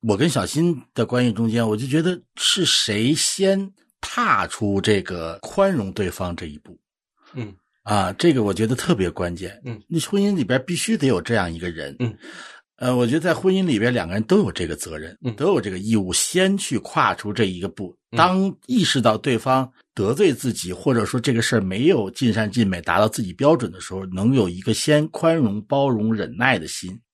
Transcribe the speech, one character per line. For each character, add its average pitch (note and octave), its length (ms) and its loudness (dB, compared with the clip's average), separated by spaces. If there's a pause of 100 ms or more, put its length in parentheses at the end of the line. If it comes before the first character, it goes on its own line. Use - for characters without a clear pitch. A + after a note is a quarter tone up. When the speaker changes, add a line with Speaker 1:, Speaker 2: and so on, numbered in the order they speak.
Speaker 1:
我 G2+ 80 4
跟 C#3+ 120 2
小 A#2 180 0
新 E3 300 0 (180)
的 A#2 100 0
关 B2 200 0
系 A#2+ 80 2
中 A2+ 160 0
间， G#3+ 180 0
我 G#2+ 100 0
就 A#2+ 100 -4
觉 C#3+ 140 0
得 F3 200 -2 (160)
是 - 280 0
谁 A#2 500 2
先 G3 540 0 (320)
踏 C#3 460 0
出 G2 340 -2
这 G2+ 220 2
个 E2+ 400 -8
宽 G3 300 2
容 G2+ 180 -2
对 F#2+ 180 -4
方 F2 280 -6
这 F2 100 -12
一 D2+ 120 -14
步。 - 200 -20 (560)
Speaker 2:
嗯。 G#2+ 180 -10 (300)
Speaker 1:
啊， G2 300 -2
这 E3+ 200 4
个 B2+ 120 4
我 G2+ 100 2
觉 G#2+ 120 0
得 B2 100 0
特 - 180 0
别 F#2 160 0
关 F2 240 -4
键。 F2+ 300 -12
Speaker 2:
嗯。 A2+ 240 -12
Speaker 1:
那 E3 120 -2
婚 G3 220 0
姻 G3+ 140 2
里 C#3+ 80 0
边 B2+ 200 0
必 F3 120 -4
须 A3 200 -2
得 C#3 120 2
有 G2 120 2
这 A#2 140 -2
样 F2+ 180 0
一 E2 60 -10
个 F2 120 -6
人。 D2 280 -10
Speaker 2:
嗯。 A2+ 160 -4 (640)
Speaker 1:
呃， B2+ 160 0
我 B2 120 4
觉 A#2 80 2
得 D#3+ 60 2
在 E3+ 120 0
婚 F#3 200 2
姻 F#3+ 120 2
里 C#3 140 2
边， A#2 140 2
两 G2+ 140 -2
个 E2+ 60 -6
人 G#2 120 0
都 G3 160 4
有 G#2+ 120 0
这 F2 140 -4
个 D2+ 100 -6
责 D#2+ 200 -10
任， D#2+ 280 -12
Speaker 2:
嗯。 A#2+ 100 -4
Speaker 1:
都 E3 200 0
有 C3+ 60 2
这 G2 100 -6
个 F#2 80 -6
义 G#2+ 180 0
务， F#2 160 0
先 F#3+ 440 2
去 C3+ 240 -4
跨 A2+ 340 0
出 G#2 180 -8
这 G#2+ 120 2
一 F#2 140 -2
个 F#2+ 100 -6
步。 F2+ 280 -10 (160)
Speaker 2:
嗯。 - 60 -2
Speaker 1:
当 F#3 360 2 (120)
意 A#3+ 180 2
识 C3+ 160 0
到 A2 180 4
对 C3 180 0
方 C3 320 0 (240)
得 G2+ 220 0
罪 D3 180 4
自 B2 200 -2
己， F2+ 200 -6
或 B2+ 220 0
者 A2+ 100 2
说 B2+ 140 -2
这 B2 140 0
个 A2+ 100 2
事 - 140 0
儿 A2 40 4
没 G2 260 0
有 B2 240 2
尽 A#2 220 0
善 G#2+ 160 0
尽 A2+ 160 2
美， F2+ 160 0
达 F2 200 2
到 G#2+ 80 6
自 A2 140 -4
己 F2+ 100 -6
标 C#3+ 240 4
准 B2+ 160 -4
的 F#2+ 80 -18
时 - 120 -12
候， F#2+ 140 -8
能 G2 280 0
有 G#2+ 140 4
一 F2 120 -6
个 A2 120 -2
先 D3+ 360 2
宽 E3 260 0
容、 G#2+ 280 0
包 C#3 260 0
容、 A2 260 0
忍 G#2 220 -6
耐 C3 240 2
的 D#2 80 -10
心。 F#2+ 320 -12 (140)